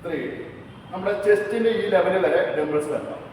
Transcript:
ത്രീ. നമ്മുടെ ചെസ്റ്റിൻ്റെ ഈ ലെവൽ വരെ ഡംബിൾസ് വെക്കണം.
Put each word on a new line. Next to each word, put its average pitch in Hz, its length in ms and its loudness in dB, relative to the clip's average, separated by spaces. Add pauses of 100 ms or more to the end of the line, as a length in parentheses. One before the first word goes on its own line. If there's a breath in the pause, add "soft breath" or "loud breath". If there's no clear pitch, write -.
ത്രീ. 156 140 -4 (720)
നമ്മുടെ 190 220 -2 (140)
ചെസ്റ്റിൻ്റെ 208 520 4
ഈ 190 60 0 (100)
ലെവൽ 185 200 4 (100)
വരെ - 160 4 (160)
ഡംബിൾസ് 151 380 0
വെക്കണം. - 280 -8 (100)